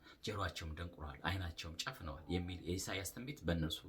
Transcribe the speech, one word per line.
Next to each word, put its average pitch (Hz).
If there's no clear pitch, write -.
ጆሮአቸውም 90
ደንቁረዋል፣ 76
ዓይናቸውም 85
ጨፍነዋል» -
የሚል 87
የኢሳይያስ 92
ትንቢት 131
በእነርሱ 80